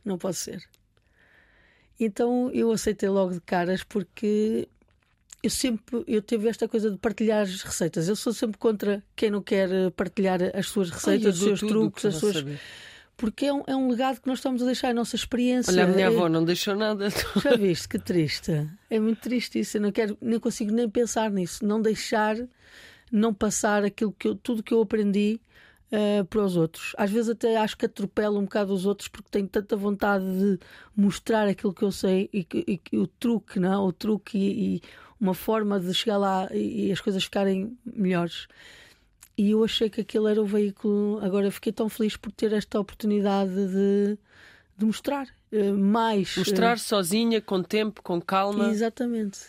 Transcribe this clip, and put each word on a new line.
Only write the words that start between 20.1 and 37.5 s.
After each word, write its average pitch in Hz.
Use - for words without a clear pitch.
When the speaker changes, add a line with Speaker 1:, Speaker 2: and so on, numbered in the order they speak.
Speaker 1:
nem 226
consigo 214
nem 233
pensar 220
nisso. 185
Não 214
deixar, 214
não 220
passar 208
aquilo 202
que -
eu, 214
tudo 220
que -
eu 226
aprendi, 208
eh, 208
para 208
os 185
outros. -
Às 196
vezes 220
até 226
acho 214
que -
atropelo 208
um 202
bocado 196
os 185
outros 202
porque -
tenho 196
tanta 202
vontade 202
de 190
mostrar 208
aquilo 190
que -
eu 196
sei 190
e 196
que, -
e 196
que -
o 202
truque, -
não 180
é? 196
O 196
truque 208
e, 196
e 170
uma 185
forma 208
de 180
chegar 208
lá 190
e, 208
e 196
as 165
coisas 190
ficarem 196